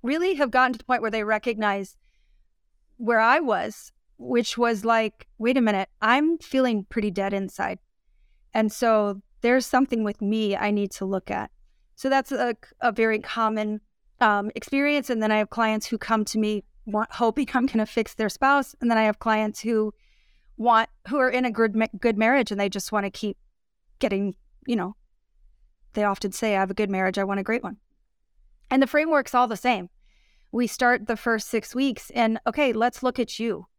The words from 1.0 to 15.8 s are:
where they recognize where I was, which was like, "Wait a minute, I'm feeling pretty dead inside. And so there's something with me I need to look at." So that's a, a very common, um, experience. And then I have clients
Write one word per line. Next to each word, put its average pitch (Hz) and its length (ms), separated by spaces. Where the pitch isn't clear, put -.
where 220 100
they 220 140
recognize 214 720
where 233 220
I 240 200
was, 220 520
which 240 400
was 233 280
like, 226 420
"Wait 247 200
a 262 40
minute, 202 280
I'm 294 360
feeling 247 480
pretty 208 260
dead 196 220
inside. 196 460
And 220 180
so 214 500
there's 247 240
something 254 380
with 208 180
me 208 340
I 208 160
need 202 200
to - 140
look 190 240
at." - 220
So - 140
that's 269 220
a, 240 240
a 240 140
very 220 260
common, 214 600
um, 208 340
experience. 277 540
And 226 120
then 214 100
I 214 80
have 214 100
clients 220 380